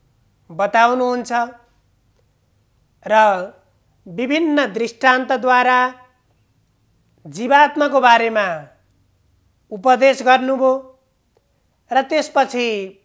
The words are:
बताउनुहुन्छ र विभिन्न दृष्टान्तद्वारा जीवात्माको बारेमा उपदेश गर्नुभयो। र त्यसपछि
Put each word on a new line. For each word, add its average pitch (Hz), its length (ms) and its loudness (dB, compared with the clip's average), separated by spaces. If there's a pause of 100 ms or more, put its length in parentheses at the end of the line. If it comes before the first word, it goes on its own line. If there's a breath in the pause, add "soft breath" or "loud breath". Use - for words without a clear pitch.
(500)
बताउनुहुन्छ 233 840 0 (1700)
र 208 100 0 (920)
विभिन्न 285 680 -2
दृष्टान्तद्वारा 254 1040 0 (1500)
जीवात्माको 277 760 0
बारेमा 226 460 2 (1200)
उपदेश 254 520 2
गर्नुभयो। 262 480 2 (1200)
र 254 120 0
त्यसपछि 269 680 -2 (360)